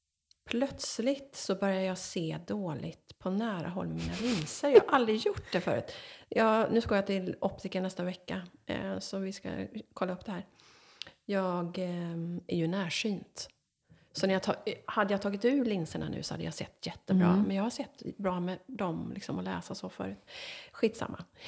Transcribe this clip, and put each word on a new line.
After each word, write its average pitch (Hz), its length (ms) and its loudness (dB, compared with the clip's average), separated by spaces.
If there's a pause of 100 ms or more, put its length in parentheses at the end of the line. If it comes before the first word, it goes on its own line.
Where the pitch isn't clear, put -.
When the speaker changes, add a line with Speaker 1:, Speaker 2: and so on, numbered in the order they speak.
(500)
Speaker 1:
plötsligt 269 840 -2
så - 180 -2
börjar 190 260 0
jag 185 180 -2
se 160 480 -2
dåligt 175 720 -6
på 185 120 -4
nära 190 380 -2
håll 175 200 -4
med 160 80 -4
mina 165 240 -4
linser. 220 500 0
Jag 349 100 12
har - 140 4
aldrig 226 320 4
gjort - 260 -2
det 180 80 2
förut. - 320 0 (360)
Jag, 220 440 4
nu 226 80 6
ska 226 160 2
jag 196 100 2
till 190 340 -2
optiker 190 400 -2
nästa 185 240 -2
vecka, 180 380 -6 (240)
eh, 190 320 -4
så 196 200 -6
vi 190 140 -4
ska 190 160 -10 (460)
kolla 180 180 -2
upp 180 120 -10
det 226 80 -8
här. - 140 -8 (800)
Jag, 180 540 -2
ehm, 175 680 -4
är - 100 -2
ju 165 100 4
närsynt. 196 800 -4 (640)
Så - 120 2
när 190 80 4
jag 190 80 2
ta-, - 140 0 (300)
hade 202 280 2
jag 196 80 0
tagit 202 220 -2
ur 262 200 4
linserna 175 440 0
nu - 140 -4
så - 120 -6
hade 165 100 -6
jag 160 100 -4
sett - 320 -8
jättebra. 185 420 4
Speaker 2:
Mm. 190 140 8
Speaker 1:
Men 196 140 2
jag 196 60 2
har 233 80 0
sett - 320 -6 (160)
bra 180 220 0
med 185 260 -2
dem, 170 480 -4
liksom, - 240 -4
att 185 60 -4
läsa 185 300 -4
så 190 140 -8
förut. - 360 -8 (480)
Skitsamma. - 520 -2 (220)